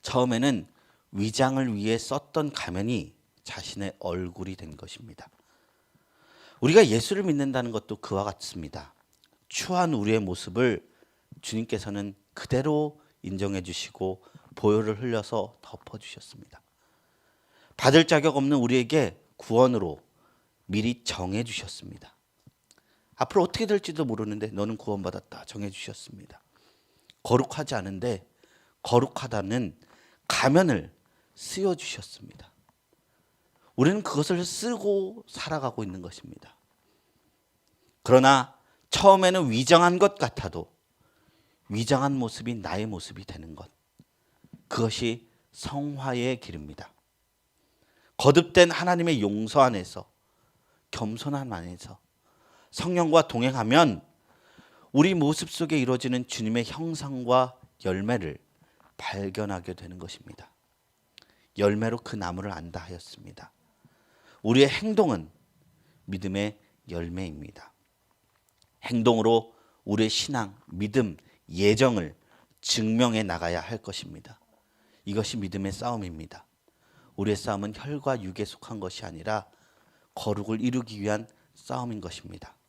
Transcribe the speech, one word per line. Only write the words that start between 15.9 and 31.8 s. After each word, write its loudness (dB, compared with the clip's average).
주셨습니다. -20
받을 8
자격 4
없는 2
우리에게 2
구원으로 2
미리 -2
정해 -6
주셨습니다. -14
앞으로 2
어떻게 -4
될지도 -2
모르는데 -4
"너는 -4
구원받았다." -6
정해 -10
주셨습니다. -16
거룩하지 0
않은데 -6
거룩하다는 0
가면을 4
씌워 -4
주셨습니다. -16